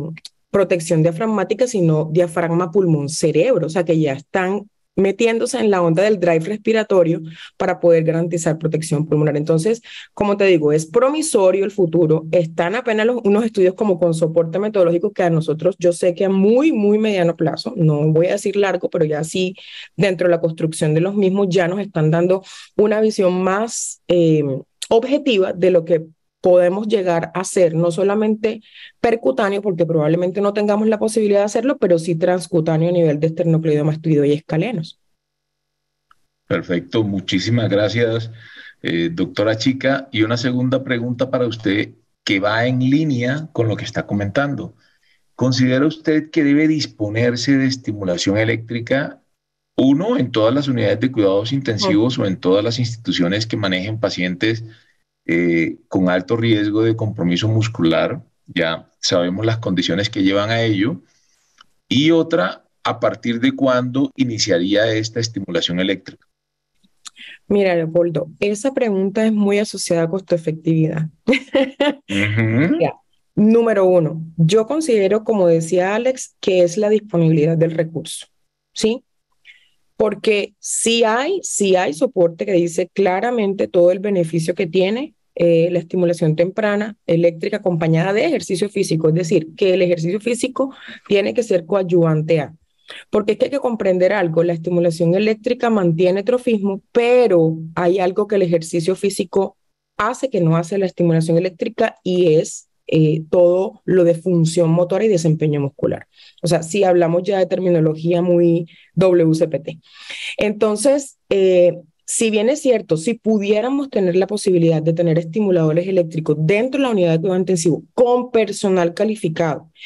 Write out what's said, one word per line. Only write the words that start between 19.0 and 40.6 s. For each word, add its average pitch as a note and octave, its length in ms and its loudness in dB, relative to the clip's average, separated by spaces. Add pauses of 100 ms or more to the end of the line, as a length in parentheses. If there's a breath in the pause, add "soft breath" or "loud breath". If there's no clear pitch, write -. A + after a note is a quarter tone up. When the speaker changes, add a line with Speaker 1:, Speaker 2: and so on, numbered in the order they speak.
Speaker 1:
ya D3+ 200 -2
sí F#3 320 -4 (400 loud breath)
dentro F3+ 320 0
de - 20 4
la E3 100 2
construcción D#3+ 540 -2
de D#3+ 60 2
los G3 160 -2
mismos G3 340 2
ya F3 160 2
nos F#3 140 -4
están D#3+ 320 0
dando F3+ 320 2 (320 loud breath)
una G#3+ 240 2
visión F#3+ 420 0
más, G3+ 640 -4
eh, E3 380 4 (460)
objetiva B3 640 2
de F3+ 200 2
lo E3+ 120 4
que E3 200 0 (360)
podemos F3+ 480 4
llegar F3+ 440 0
a F3+ 80 -6
hacer, F3+ 340 2
no E3 160 2
solamente G#3+ 680 -2 (400 loud breath)
percutáneo, A3+ 640 -2
porque F3 240 -2
probablemente E3+ 560 0
no G3+ 100 0
tengamos G#3 360 0
la A3 100 0
posibilidad G#3+ 400 0
de G3+ 80 2
hacerlo, B3+ 320 -2
pero F3 200 2
sí E3 180 -2
transcutáneo E3+ 760 0
a - 20 0
nivel E3 260 2
de D#3+ 100 0
esternocleidomastoideo D#3+ 1000 0
y D3 60 2
escalenos. D#3+ 680 -4 (1500)
Speaker 2:
Perfecto, F2+ 560 -4
muchísimas G2+ 680 -2
gracias, A2+ 600 0 (520 loud breath)
eh, E2+ 280 -2
doctora G2 460 -2
Chica. C3 560 -2
Y A2 100 0
una A2 140 -2
segunda B2+ 480 -2